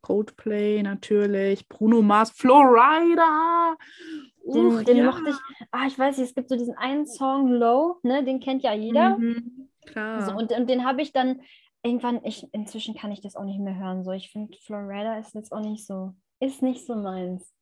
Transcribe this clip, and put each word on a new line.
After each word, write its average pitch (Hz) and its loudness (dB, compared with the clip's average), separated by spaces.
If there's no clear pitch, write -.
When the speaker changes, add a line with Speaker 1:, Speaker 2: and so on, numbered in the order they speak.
Speaker 1:
Coldplay, 208 -4
natürlich. 202 -2
Bruno 220 2
Mars, 208 4
Florida. 320 6
Speaker 2:
Den, 233 2
Speaker 1:
Uch, 226 2
Speaker 2:
den 247 6
Speaker 1:
ja. 240 6
Speaker 2:
mochte 302 0
ich. 277 -4
Ah, 262 -4
ich 269 -6
weiß 269 0
nicht, 254 -4
es - -18
gibt 254 -6
so 262 0
diesen 240 -6
einen 277 -4
Song, 269 0
Low, 247 2
ne? 262 0
Den 262 -4
kennt 269 -6
ja 226 0
jeder. 233 2
Speaker 1:
Mhm, 240 -6
klar. 220 -8
Speaker 2:
So, 196 -6
und, 226 -4
und 240 -2
den 254 0
habe 269 -2
ich 294 -6
dann 254 -2
irgendwann, 240 -4
ich, - -12
inzwischen 214 -10
kann 208 -12
ich 196 -14
das 202 -16
auch 202 -12
nicht 196 -8
mehr 190 -6
hören. 185 -8
So, 185 -8
ich 190 -12
find, 214 -14
Florida 208 -10
ist 214 -16
jetzt 214 -16
auch 214 -10
nicht 214 -10
so, 190 -12
ist 269 -6
nicht 254 -4
so 233 -10
meins. 185 -10